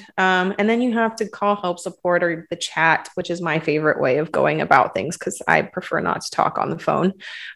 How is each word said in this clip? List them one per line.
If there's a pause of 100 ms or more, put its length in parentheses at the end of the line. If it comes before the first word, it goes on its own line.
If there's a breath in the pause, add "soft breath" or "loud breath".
(200)
Um,
and
then
you
have
to
call
help
support
or
the
chat,
which
is
my
favorite
way
of
going
about
things
'cause
I
prefer
not
to
talk
on
the
phone. (420 loud breath)